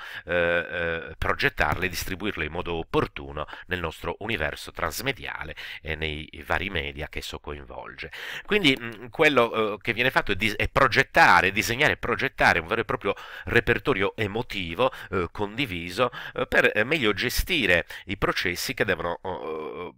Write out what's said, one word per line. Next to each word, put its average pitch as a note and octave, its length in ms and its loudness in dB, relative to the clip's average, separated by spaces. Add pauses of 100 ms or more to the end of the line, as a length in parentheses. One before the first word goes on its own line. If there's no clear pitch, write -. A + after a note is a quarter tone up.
(260)
eh, E2+ 80 -4
eh, E2+ 840 0
progettarle F#2 680 0
e F#2 40 0
distribuirle F2+ 560 -4
in D2 60 -6
modo E2+ 240 -4
opportuno D2+ 720 -4 (220)
nel F2+ 120 -2
nostro E2 400 -4
universo D#2 520 -4
transmediale D#2+ 840 -4 (260)
e D#2 140 -4
nei D2+ 340 -4 (160)
vari E2+ 240 0
media C#2+ 400 -6
che - 100 -8
esso D2 200 -10
coinvolge. C2 720 -12 (340)
Quindi, F3+ 340 4
mm, A2+ 300 -10
quello, A#2 640 4
eh, - 60 -10
che A#2+ 120 -2
viene B2 180 2
fatto - 200 2
è G2 40 2
dis-, G2+ 200 0
è G#2+ 140 0
progettare, A#2+ 840 6
disegnare A#2 420 2
e E2+ 40 -4
progettare A2 640 2
un D#2+ 80 -6
vero A2+ 140 0
e G#2+ 40 0
proprio G2+ 280 -2 (320)
repertorio A2 720 2
emotivo, G2+ 760 -2 (200)
eh, F#2 200 0
condiviso, G#2 800 -4 (220)
eh, - 140 -2
per, - 260 4
eh, G#2+ 100 4
meglio B2 300 2
gestire G2 720 2 (200)
i G2 120 -4
processi C3+ 560 -2
che B2 120 0
devono, F2 380 -2
eh, D#2+ 760 -6